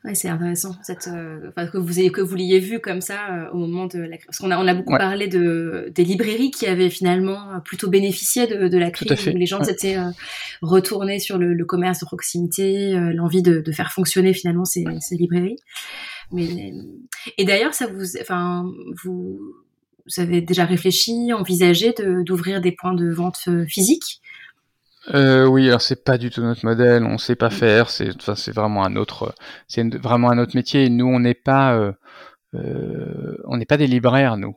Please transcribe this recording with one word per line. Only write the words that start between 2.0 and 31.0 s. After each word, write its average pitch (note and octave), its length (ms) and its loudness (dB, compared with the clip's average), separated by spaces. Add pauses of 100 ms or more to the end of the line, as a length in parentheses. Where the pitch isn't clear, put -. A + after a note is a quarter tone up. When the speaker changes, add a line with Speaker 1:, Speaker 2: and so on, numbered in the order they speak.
Speaker 1:
que G3+ 80 -4
vous F#3 140 -2
l'ayez F#3 240 2
vu G3 200 -2
comme F#3+ 220 -6
ça, G3+ 320 -8
euh, E3 200 -8
au - 40 -8
moment F3 300 -4
de F3+ 140 -8
la E3 180 -12
crise. - 80 -20
Parce - 100 -12
qu'on F#3+ 140 -4
a, F3 80 0
on F#3 100 2
a F3+ 60 4
beaucoup F3+ 180 -2
Speaker 2:
Ouais. C3+ 60 4
Speaker 1:
parlé G3 300 0
de, E3+ 680 0
des F3 100 4
librairies A3 460 0
qui A#3 160 -6
avaient F#3 240 2
finalement, F#3+ 640 -2
euh, F3+ 60 -8
plutôt F#3 280 -6
bénéficié G3 580 2
de, G3+ 220 0
de F3+ 80 2
la F3 140 2
Speaker 2:
Tout E3+ 140 -10
à - 100 2
Speaker 1:
crise, - 60 -2
Speaker 2:
fait. - 120 -2
Speaker 1:
où F3+ 60 -2
les F3 80 2
gens G3 140 -4
Speaker 2:
Ouais. - 40 2
Speaker 1:
s'étaient, F#3+ 320 -2
euh, F3+ 140 -2 (500)
retournés G3 600 2
sur G3 180 -4
le, F3 160 2
le E3+ 100 -2
commerce F3+ 360 0
de - 40 -10
proximité, F#3+ 920 -2
euh, E3+ 200 0
l'envie E3+ 260 2
de, E3+ 220 4
de D#3 100 -4
faire F3 200 -4
fonctionner F#3 420 2
finalement F3 320 0
ces, F3 180 -4 (160)
ces F3 160 -6
librairies. F3 400 0 (760)
Mais, F3 420 -6 (640)
et G3 80 2
d'ailleurs, G#3+ 260 2
ça B3 140 -4
vous, F#3+ 340 -8
enfin, F3+ 500 -4 (320)
vous, F#3 380 -8 (640)
vous - 160 -10
avez F3 220 0
déjà E3+ 240 0
réfléchi, A3+ 680 0
envisagé F#3 640 4
de, F#3 280 0
d'ouvrir F3+ 380 -2
des F3+ 120 2
points F#3 220 -4
de E3+ 160 0
vente, F3 280 -4 (100)
euh, E3+ 160 2
physiques ? G3+ 560 0 (920)
Speaker 2:
Euh, C3+ 320 6
oui, C3 240 6
alors A#2+ 140 4
c'est - 200 -2
pas C3 140 2
du A#2+ 140 -4
tout A#2 100 -8
notre A#2 240 -2
modèle, A#2+ 400 6
on A2 140 -2
sait A#2+ 180 0
pas A#2 120 0
Speaker 1:
Mm. A2 40 0
Speaker 2:
faire, A2+ 380 4
c'est, G2 260 -4
enfin, - 180 -6
c'est G#2+ 180 -8
vraiment G#2 340 0
un G2 100 -4
autre, A2 380 -6 (340)
c'est - 140 -2
une, A2+ 160 -2
vraiment A#2+ 320 4
un A#2+ 80 4
autre A#2+ 180 0
métier. C3 320 4
Nous, A#2+ 160 4